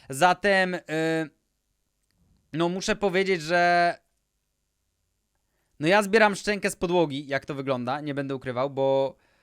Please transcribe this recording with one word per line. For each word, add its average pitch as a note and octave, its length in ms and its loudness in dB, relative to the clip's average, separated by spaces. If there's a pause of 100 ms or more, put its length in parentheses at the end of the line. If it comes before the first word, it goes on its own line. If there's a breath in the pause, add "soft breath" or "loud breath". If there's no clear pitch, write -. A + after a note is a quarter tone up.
Zatem, F3+ 640 2
y, F3 80 -8 (1700)
no E3 160 0
muszę F#3+ 260 -2
powiedzieć, F#3+ 460 0
że F3 540 2 (1800)
no D3 80 -2
ja G3+ 160 4
zbieram G#3 320 4
szczękę G3+ 340 -4
z - 60 -6
podłogi, D#3+ 520 0
jak C3+ 180 -4
to D3+ 100 -8
wygląda, C3+ 460 -4
nie D3 120 -8
będę C#3 220 -6
ukrywał, C3 340 -4
bo C3+ 460 0 (260)